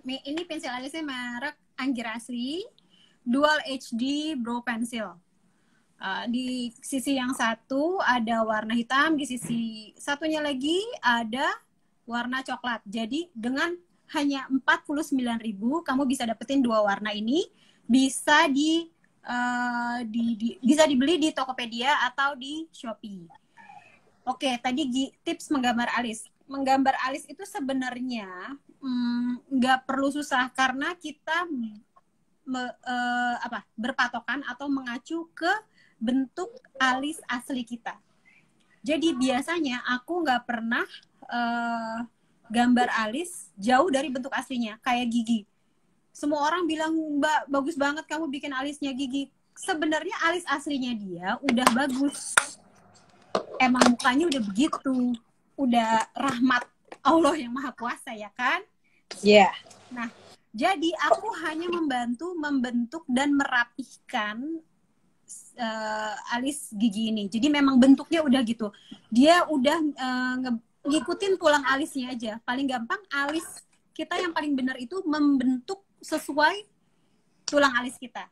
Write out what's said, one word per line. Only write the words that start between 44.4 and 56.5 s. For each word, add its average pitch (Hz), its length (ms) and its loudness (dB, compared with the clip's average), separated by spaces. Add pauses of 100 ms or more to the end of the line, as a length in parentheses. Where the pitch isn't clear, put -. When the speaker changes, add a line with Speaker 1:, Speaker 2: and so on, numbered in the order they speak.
Speaker 1:
kayak 247 240 0
Gigi. 226 400 0 (640)
Semua 294 400 -2
orang 349 160 0
bilang, 311 240 0
"Mbak, 302 560 0
bagus 277 320 -2
banget 294 320 0
kamu 320 160 -4
bikin 285 240 -6
alisnya 277 400 -6
Gigi." 269 400 -4 (240)
Sebenarnya 320 720 -2
alis 349 240 0
aslinya 277 480 -2
dia 185 480 -4
udah 254 240 4
bagus. 269 640 0 (1300)
Emang 254 220 4 (100)
mukanya 269 320 2
udah 277 160 0
begitu, 247 720 0 (400)
udah 233 480 2 (140)
rahmat 254 500 2 (400)